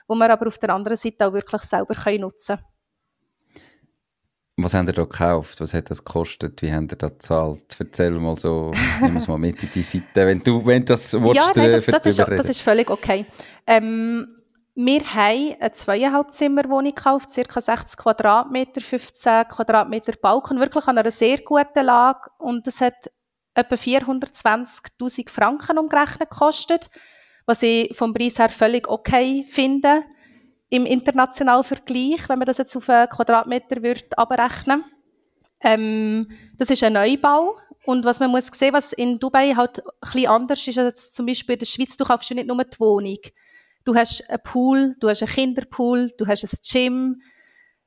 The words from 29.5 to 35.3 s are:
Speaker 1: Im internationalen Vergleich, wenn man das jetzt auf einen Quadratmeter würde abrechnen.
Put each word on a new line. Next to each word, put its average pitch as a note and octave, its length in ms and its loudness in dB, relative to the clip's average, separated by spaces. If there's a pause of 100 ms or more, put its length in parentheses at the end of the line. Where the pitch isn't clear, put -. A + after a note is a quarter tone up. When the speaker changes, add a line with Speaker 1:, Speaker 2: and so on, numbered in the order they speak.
Speaker 1:
Im B3 140 2
internationalen C4 800 2
Vergleich, C4+ 640 -4
wenn C4 100 0
man B3+ 80 -2
das B3+ 120 -2
jetzt C4 180 -6
auf A#3 120 -8
einen A#3+ 200 6
Quadratmeter A#3+ 760 0
würde A#3+ 220 -2 (120)
abrechnen. B3+ 680 0 (760)